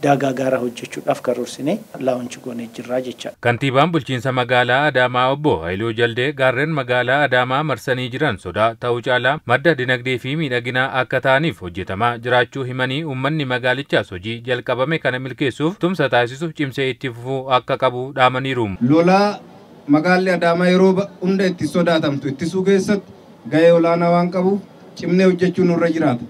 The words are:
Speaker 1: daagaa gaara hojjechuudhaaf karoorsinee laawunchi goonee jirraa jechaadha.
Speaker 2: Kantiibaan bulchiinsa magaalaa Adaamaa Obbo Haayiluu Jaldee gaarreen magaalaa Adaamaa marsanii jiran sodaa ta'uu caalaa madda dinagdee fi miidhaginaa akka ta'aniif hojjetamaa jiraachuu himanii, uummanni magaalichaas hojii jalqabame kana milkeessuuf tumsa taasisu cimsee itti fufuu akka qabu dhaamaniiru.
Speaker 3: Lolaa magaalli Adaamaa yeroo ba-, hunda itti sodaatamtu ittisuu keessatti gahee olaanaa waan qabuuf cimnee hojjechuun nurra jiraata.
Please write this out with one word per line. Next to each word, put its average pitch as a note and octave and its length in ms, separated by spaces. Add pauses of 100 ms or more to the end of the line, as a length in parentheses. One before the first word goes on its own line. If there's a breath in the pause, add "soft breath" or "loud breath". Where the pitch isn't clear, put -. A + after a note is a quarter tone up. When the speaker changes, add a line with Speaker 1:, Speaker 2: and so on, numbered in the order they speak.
Speaker 1:
daagaa C#3 320
gaara C3 260
hojjechuudhaaf B2 600
karoorsinee B2+ 540 (240)
laawunchi B2+ 400
goonee A#2+ 260 (100)
jirraa B2 260
jechaadha. B2 380
Speaker 2:
Kantiibaan C3 520
bulchiinsa C3 400
magaalaa B2 540
Adaamaa B2+ 460
Obbo C#3+ 260
Haayiluu F#2+ 360
Jaldee A#2 400
gaarreen C3+ 360
magaalaa B2 540
Adaamaa B2+ 400
marsanii B2+ 460
jiran B2+ 280
sodaa F#2 380
ta'uu A#2+ 260
caalaa B2 440
madda C#3 320
dinagdee B2+ 400
fi C3 180
miidhaginaa B2+ 540 (100)
akka B2+ 220
ta'aniif C3+ 400
hojjetamaa F#2+ 560
jiraachuu B2 460
himanii, B2+ 400
uummanni C#3+ 420
magaalichaas B2+ 640
hojii F#2+ 300
jalqabame B2+ 580
kana B2+ 200
milkeessuuf C3+ 600
tumsa F3 300
taasisu D#3 420
cimsee C3+ 380
itti C3 200
fufuu B2 300 (120)
akka B2+ 260
qabu B2+ 260 (120)
dhaamaniiru. C3 540 (200)
Speaker 3:
Lolaa F#3 500 (480)
magaalli F3+ 440
Adaamaa E3+ 360
yeroo F#3+ 260
ba-, G3 160 (120)
hunda F#3+ 240
itti F3 220
sodaatamtu D#3+ 600
ittisuu E3+ 360
keessatti G3 480 (380)
gahee D#3+ 220
olaanaa E3+ 400
waan F3 200
qabuuf F#3+ 280 (360)
cimnee F3+ 300
hojjechuun F3+ 420
nurra E3+ 220
jiraata. D3 400